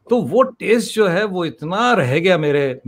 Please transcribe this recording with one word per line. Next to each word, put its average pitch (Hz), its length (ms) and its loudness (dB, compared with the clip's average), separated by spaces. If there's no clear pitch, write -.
तो 240 120 0
वो 185 220 2
taste 233 520 -2
जो 214 120 2
है 185 180 0
वो 185 200 -4
इतना 196 480 -2
रह 143 260 2
गया 180 180 2
मेरे, 143 500 0